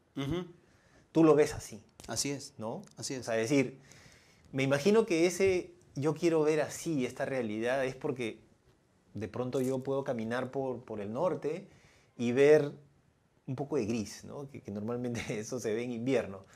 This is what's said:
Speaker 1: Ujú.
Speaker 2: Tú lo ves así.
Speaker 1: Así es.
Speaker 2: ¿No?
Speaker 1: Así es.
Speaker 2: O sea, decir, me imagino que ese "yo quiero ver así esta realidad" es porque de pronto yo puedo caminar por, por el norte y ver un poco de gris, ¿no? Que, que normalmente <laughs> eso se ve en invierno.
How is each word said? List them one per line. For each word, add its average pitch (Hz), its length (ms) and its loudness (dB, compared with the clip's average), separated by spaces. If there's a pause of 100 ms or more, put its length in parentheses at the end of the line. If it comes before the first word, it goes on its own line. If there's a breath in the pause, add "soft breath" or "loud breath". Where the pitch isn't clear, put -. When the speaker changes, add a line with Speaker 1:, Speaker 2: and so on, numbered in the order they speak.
(160)
Speaker 1:
Ujú. 151 300 -4 (680 soft breath)
Speaker 2:
Tú 165 120 6
lo 156 100 10
ves 147 200 4
así. - 260 -14 (260)
Speaker 1:
Así 117 240 -4
es. - 280 -10
Speaker 2:
¿No? 120 240 -8 (140)
Speaker 1:
Así 131 180 -8
es. 127 60 -8
Speaker 2:
O 113 40 -12
sea, 117 100 -2
decir, 120 440 2 (720 soft breath)
me 135 100 0
imagino 196 440 4
que 170 200 4
ese 185 460 0 (220)
"yo 147 200 0
quiero 160 280 2
ver 156 180 2
así 139 460 -2
esta 135 180 -4
realidad" 123 600 -2
es 135 100 -4
porque 123 460 -6 (760)
de 104 140 -6
pronto 127 320 -4
yo 131 220 0
puedo 135 220 -2
caminar 123 460 -4
por, 131 340 -6
por 110 160 -10
el 101 120 -8
norte 156 560 -4 (480 soft breath)
y 120 160 0
ver 143 400 8 (760)
un 135 100 -4
poco 143 200 -4
de 117 100 0
gris, 110 380 -4
¿no? 135 260 -12
Que, - 100 -16
que - 100 -14
normalmente 120 520 -6
<laughs> 120 160 -6
eso 113 220 -6
se 110 120 -2
ve 117 120 -2
en 123 80 -6
invierno. 113 520 -2 (120)